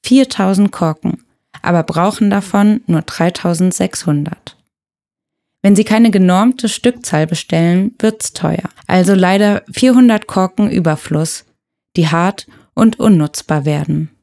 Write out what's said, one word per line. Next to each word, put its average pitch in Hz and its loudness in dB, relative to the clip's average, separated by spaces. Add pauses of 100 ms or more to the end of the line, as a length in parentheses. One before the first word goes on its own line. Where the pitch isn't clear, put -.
viertausend 202 0
Korken, - -4 (400)
aber 170 0
brauchen 196 0
davon 202 0
nur 165 0
dreitausendsechshundert. 170 -4 (1080)
Wenn 202 6
sie 208 4
keine 220 4
genormte 196 2
Stückzahl 160 -2
bestellen, 170 0
wird's 220 -4
teuer. - -4 (160)
Also 185 2
leider 196 2
vierhundert 247 4
Korken 190 -2
Überfluss, 156 -4 (520)
die 165 2
hart 170 -2 (300)
und 226 2
unnutzbar 156 0
werden. 151 -4 (120)